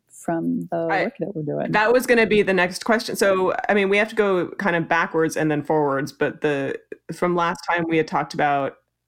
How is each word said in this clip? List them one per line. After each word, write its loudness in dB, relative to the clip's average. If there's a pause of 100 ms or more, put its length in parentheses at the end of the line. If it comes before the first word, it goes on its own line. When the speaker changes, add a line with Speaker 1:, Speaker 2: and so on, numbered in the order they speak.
Speaker 1:
from -4
the -2
Speaker 2:
I, 0
Speaker 1:
work -6
that -6
we're -6
doing. -4
Speaker 2:
that 2
was 2
gonna 4
be 2
the 0
next 0
question. 0
So, 2 (160)
I 4
mean, 2
we 2
have 2
to -14
go 2 (100)
kind 0
of 0
backwards 0
and 0
then 0
forwards, 0
but -2
the, -2 (360)
from 0
last 0 (100)
time 0
we 0
had 2
talked -4
about 0 (340)